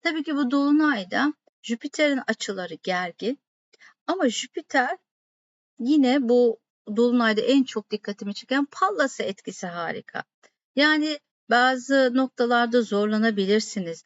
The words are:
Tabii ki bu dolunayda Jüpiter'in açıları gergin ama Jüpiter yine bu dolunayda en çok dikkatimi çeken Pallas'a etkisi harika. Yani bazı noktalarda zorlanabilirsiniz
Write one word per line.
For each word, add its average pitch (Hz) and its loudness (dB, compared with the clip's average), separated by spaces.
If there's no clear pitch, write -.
Tabii 320 -4
ki 311 -4
bu 277 -2
dolunayda 277 0
Jüpiter'in 277 -2
açıları 190 -6
gergin 185 -6
ama 330 0
Jüpiter 294 -4
yine 262 2
bu 240 4
dolunayda 233 2
en 269 4
çok - -6
dikkatimi 202 -8
çeken 277 -2
Pallas'a 330 -2
etkisi - -8
harika. 170 -8
Yani 302 2
bazı 254 2
noktalarda 240 2
zorlanabilirsiniz 208 -2